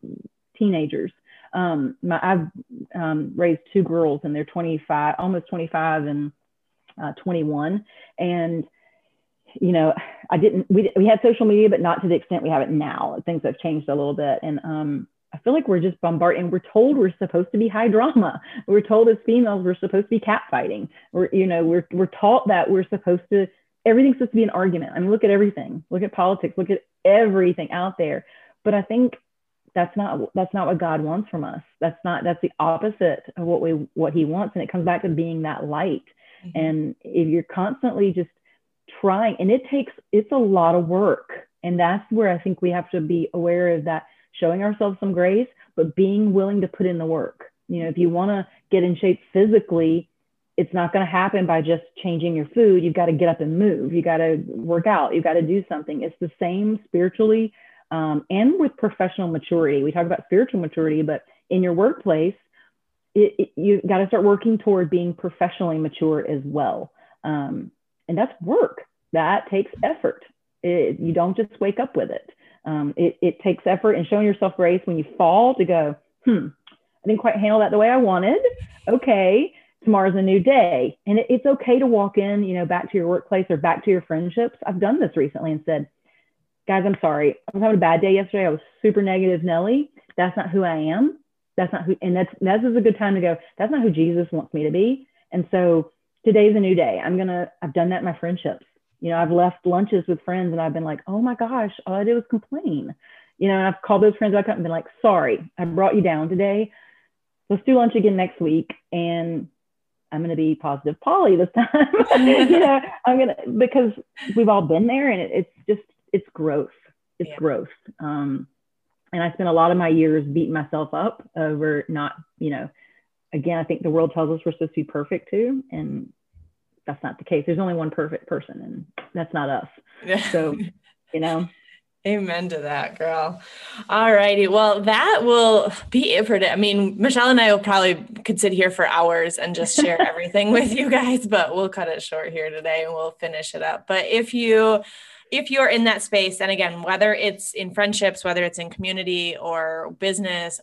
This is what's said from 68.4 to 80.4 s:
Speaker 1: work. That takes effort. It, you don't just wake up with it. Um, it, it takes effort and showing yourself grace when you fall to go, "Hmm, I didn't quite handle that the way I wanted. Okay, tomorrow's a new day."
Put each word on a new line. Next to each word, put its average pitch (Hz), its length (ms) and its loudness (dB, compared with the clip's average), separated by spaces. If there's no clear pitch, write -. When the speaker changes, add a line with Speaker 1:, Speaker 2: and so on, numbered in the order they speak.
Speaker 1:
work. 254 420 -2
That 165 380 0
takes 196 220 -2
effort. - 400 -4
It, 175 380 -2
you 165 100 -2
don't 175 240 0
just 214 240 -6
wake 202 220 -2
up - 160 -6
with - 140 -4
it. - 180 -12
Um, 151 320 -4
it, 170 260 0
it 175 200 -2
takes 175 240 -2
effort 190 280 2
and 170 120 -2
showing 208 200 0
yourself 196 300 0
grace 180 300 2
when 170 120 -4
you 151 80 -4
fall 208 380 4
to 185 100 2
go, 160 300 0
"Hmm, 180 220 2
I - 380 -20
didn't 214 120 2
quite 220 160 0
handle 214 240 2
that 208 120 2
the 208 60 2
way 220 120 4
I 254 80 4
wanted. 208 420 2
Okay, 220 640 2
tomorrow's 196 320 4
a 196 60 0
new 190 180 4
day." 175 680 2